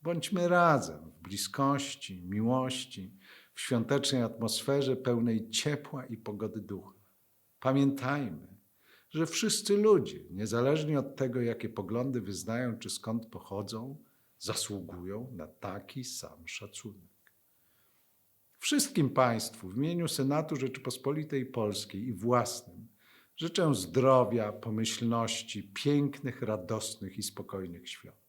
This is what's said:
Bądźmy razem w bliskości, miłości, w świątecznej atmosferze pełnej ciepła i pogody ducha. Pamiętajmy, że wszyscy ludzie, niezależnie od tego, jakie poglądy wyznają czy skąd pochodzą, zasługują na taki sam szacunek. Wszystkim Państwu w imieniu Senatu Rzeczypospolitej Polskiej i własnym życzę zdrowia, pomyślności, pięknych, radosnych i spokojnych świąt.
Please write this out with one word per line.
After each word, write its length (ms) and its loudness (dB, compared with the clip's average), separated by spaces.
Bądźmy 460 0
razem 520 6
w 100 -20
bliskości, 1040 -2
miłości, 880 -2
w 80 -12
świątecznej 600 2
atmosferze 720 0
pełnej 540 2
ciepła 560 -2
i 120 -10
pogody 440 -6
ducha. 320 -10
Pamiętajmy, 880 2
że 160 0
wszyscy 520 2
ludzie, 420 6
niezależnie 680 2
od 160 -4
tego, 260 0
jakie 280 -2
poglądy 520 -2
wyznają 560 -4
czy 120 -10
skąd 360 -4
pochodzą, 720 -8
zasługują 960 -6
na 120 -10
taki 560 -10
sam 440 -12
szacunek. 640 -14
Wszystkim 500 2
Państwu 600 2
w 80 -6
imieniu 300 0
Senatu 480 0
Rzeczypospolitej 880 -2
Polskiej 640 -4
i 60 -2
własnym 760 0
życzę 380 4
zdrowia, 760 6
pomyślności, 1120 -2
pięknych, 800 0
radosnych 760 -4
i 60 -6
spokojnych 680 -8
świąt. 260 -16